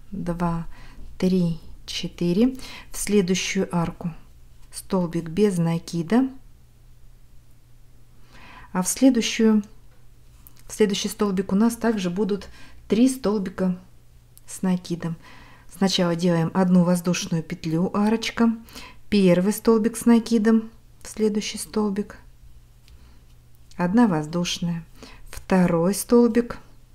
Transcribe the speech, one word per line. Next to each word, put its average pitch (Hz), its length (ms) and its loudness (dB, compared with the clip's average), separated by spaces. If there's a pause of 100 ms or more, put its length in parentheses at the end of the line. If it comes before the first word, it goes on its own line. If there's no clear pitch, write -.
(100)
два, 170 560 -4 (500)
три, 180 420 0 (280)
четыре. 180 720 0 (340)
В - 80 -10
следующую 190 760 0
арку 170 380 -4 (580)
столбик 170 600 -4
без 190 260 2
накида. 170 720 0 (2500)
А 185 100 -2
в 180 60 -6
следующую, 220 720 4 (1040)
в - 80 -16
следующий 202 340 0
столбик 196 440 -4
у 190 40 2
нас 233 200 2
также 214 340 -2
будут 196 400 -4 (380)
три 233 200 4
столбика 190 720 -2 (680)
с - 140 -16
накидом. 175 560 -4 (600)
Сначала 185 400 2
делаем 165 360 2
одну 185 320 4
воздушную 175 580 0
петлю, 165 520 -2
арочка, 226 600 0 (520)
первый 185 440 4
столбик 226 440 2
с - 80 -8
накидом, 226 680 4 (320)
в - 60 -16
следующий 214 500 -2
столбик, 208 600 -4 (1600)
одна 202 320 4
воздушная, 170 760 -4 (460)
второй 175 640 2
столбик 240 640 2 (360)